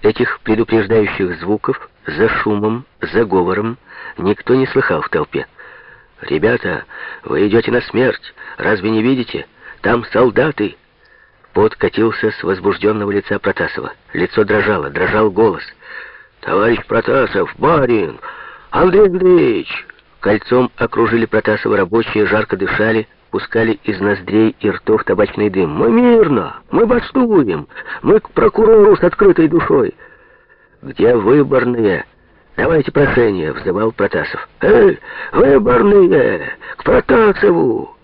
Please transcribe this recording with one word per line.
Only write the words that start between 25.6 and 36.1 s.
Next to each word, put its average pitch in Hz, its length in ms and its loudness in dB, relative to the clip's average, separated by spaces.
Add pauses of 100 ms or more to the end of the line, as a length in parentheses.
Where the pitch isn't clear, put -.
«Мы 226 200 0
мирно! 220 680 2 (100)
Мы 220 160 2
бастуем! 208 800 0 (360)
Мы 208 180 4
к - 100 -20
прокурору 415 680 4
с - 60 -2
открытой 175 460 4
душой!» 151 460 0 (880)
«Где 110 340 0
выборные? 117 880 2 (520)
Давайте 151 360 0
прошение!» — 107 600 0
взывал 101 360 -2
Протасов. - 580 -6 (120)
«Эй, 202 400 4 (320)
выборные! 185 1200 2 (240)